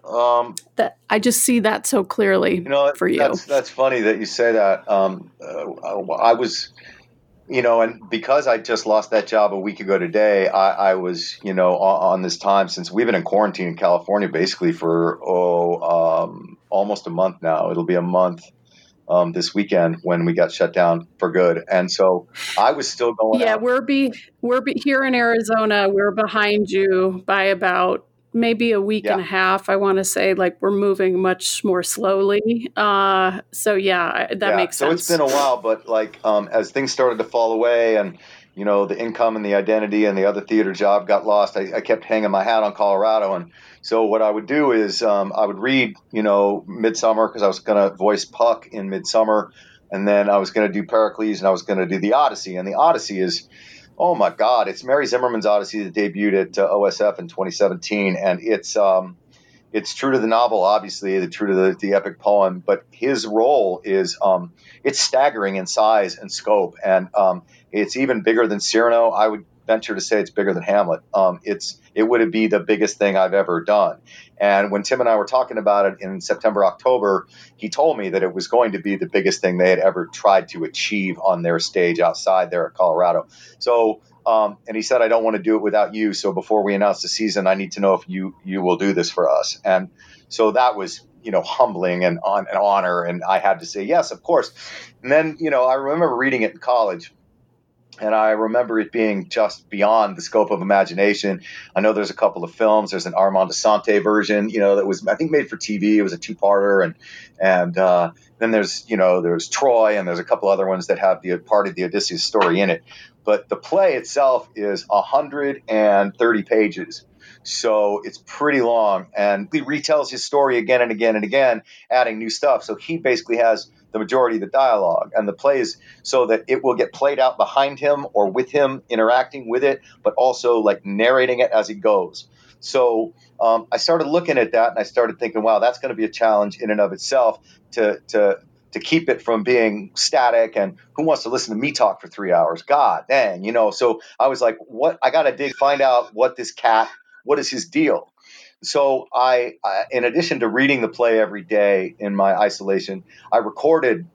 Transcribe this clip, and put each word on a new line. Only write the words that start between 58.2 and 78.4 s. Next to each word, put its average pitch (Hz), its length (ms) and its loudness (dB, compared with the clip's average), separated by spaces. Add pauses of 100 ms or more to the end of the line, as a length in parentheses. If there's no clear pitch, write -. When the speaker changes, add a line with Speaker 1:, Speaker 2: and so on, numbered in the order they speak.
Speaker 1:
it's, 107 340 -4
um, 92 400 0 (560)
it's 107 220 -6
true 135 180 -4
to 131 80 2
the 110 80 -2
novel, 113 360 2
obviously, 95 560 -2
the 87 80 -4
true 101 200 -6
to 98 80 0
the, 95 240 2
the 98 140 -2
epic 95 260 -2
poem, 95 460 0
but 98 260 -2
his 120 340 -4
role 110 580 0
is, 95 380 -2
um, 90 320 0 (300)
it's 139 160 -2
staggering 110 580 0
in 92 100 -6
size 107 500 2
and 95 140 -16
scope, 101 520 0
and, 92 300 2
um, 92 300 2 (280)
it's 104 240 -2
even 127 260 0
bigger 113 260 2
than 104 120 -2
Cyrano. 117 500 2
I 107 180 2
would 107 180 -6 (220)
venture 110 280 -2
to 95 60 -6
say 104 200 0
it's - 80 -4
bigger 98 240 -2
than 85 80 -4
Hamlet. 92 400 0 (100)
Um, 92 320 2
it's, - 380 -8 (140)
it 107 80 2
would 113 280 2
be 110 160 0
the 101 120 2
biggest 101 400 -2
thing 98 180 2
I've 92 160 0
ever 87 300 0
done. 98 340 2 (400)
And 101 340 2
when 101 120 -2
Tim 127 160 -2
and 117 100 2
I 113 60 4
were 101 100 0
talking 127 320 -2
about 101 300 2
it 95 140 -4
in 95 200 -10
September, 101 420 0
October, 127 640 0 (300)
he 107 140 -10
told 143 280 0
me 98 120 -6
that 90 120 -2
it 90 120 -2
was 90 140 -8